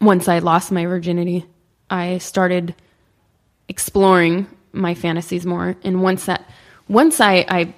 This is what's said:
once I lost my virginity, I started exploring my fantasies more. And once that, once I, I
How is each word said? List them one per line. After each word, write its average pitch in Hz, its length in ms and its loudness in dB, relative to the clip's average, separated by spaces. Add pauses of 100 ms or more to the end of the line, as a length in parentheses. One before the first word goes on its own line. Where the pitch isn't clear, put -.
once 196 260 4
I 170 120 2
lost 175 320 0
my 175 140 -2
virginity, 175 600 -4 (440)
I 180 280 -4
started 180 580 -2 (920)
exploring 190 760 2 (260)
my 175 220 -4
fantasies 175 500 -6
more. 180 380 -4
And 185 180 -2
once - 240 0
that, - 240 -6 (400)
once 285 320 4
I, 190 260 4
I 175 300 -2